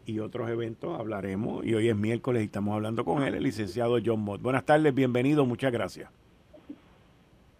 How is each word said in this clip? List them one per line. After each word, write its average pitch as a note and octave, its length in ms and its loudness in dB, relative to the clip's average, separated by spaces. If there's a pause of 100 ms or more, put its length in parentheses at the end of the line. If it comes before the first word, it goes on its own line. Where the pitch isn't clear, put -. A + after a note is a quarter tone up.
"Y G#2+ 140 -6
otros A2+ 300 -6
eventos A#2 500 -6
hablaremos", G2+ 640 -4
y A2 120 0
hoy A2 140 4
es A2+ 60 2
miércoles A2+ 460 0
y G#2+ 40 0
estamos G#2 280 -4
hablando A2 320 -2
con D3+ 180 2
él, G2+ 120 -2
el - 80 -4
licenciado A#2 600 0
John A2+ 180 0
Mott. G2+ 200 -4
Buenas B2+ 240 -2
tardes, D3+ 300 6
bienvenido, C3 500 4
muchas B2 260 0
gracias. G#2 380 -4 (1500)